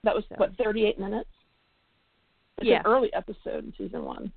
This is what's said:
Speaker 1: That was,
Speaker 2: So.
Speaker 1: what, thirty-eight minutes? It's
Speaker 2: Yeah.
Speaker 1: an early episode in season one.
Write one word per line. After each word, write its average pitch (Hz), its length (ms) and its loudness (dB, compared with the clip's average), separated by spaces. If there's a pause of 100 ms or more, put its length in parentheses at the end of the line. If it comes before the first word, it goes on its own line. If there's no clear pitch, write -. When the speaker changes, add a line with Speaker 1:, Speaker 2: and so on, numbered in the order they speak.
Speaker 1:
That 214 100 4
was, 214 160 0
Speaker 2:
So. 190 100 -16
Speaker 1:
what, 196 180 2
thirty-eight 214 420 2
minutes? 202 320 -6 (1300)
It's - 80 -2
Speaker 2:
Yeah. 190 140 6
Speaker 1:
an 165 60 -2
early 240 280 4
episode - 520 -8
in - 120 -14
season 80 260 -8
one. - 320 -10